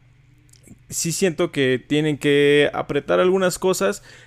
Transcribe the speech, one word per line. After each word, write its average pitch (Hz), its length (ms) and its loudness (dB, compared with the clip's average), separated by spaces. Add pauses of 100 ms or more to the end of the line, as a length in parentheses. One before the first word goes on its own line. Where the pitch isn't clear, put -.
(880)
Sí - 220 -6
siento 170 400 -2
que 127 340 0
tienen 151 320 -2
que 143 560 4
apretar 143 460 -2
algunas 185 400 0
cosas. 196 440 -2 (240)